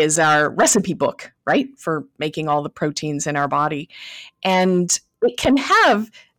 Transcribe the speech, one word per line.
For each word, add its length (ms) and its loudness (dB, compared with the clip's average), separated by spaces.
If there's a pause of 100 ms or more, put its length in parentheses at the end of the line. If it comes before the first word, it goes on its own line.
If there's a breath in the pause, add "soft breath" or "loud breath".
is 180 2
our 320 4
recipe 420 2
book, 400 -4 (140)
right, 220 0 (100)
for 260 -4 (140)
making 300 -6
all 160 0
the 40 -8
proteins 600 -6
in 80 -2
our 100 -2
body. 420 -2 (540 loud breath)
And 480 2 (320)
it 160 0
can 180 2
have, 540 2 (280 soft breath)